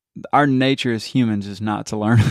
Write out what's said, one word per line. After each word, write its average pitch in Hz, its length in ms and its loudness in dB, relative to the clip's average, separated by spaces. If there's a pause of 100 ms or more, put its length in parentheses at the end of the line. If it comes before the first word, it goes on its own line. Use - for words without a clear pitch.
(320)
our 143 140 4
nature 131 460 0
as 110 120 -4
humans 107 420 0
is 101 140 -12
not 107 260 -6
to 107 100 -8
learn 107 240 4 (100)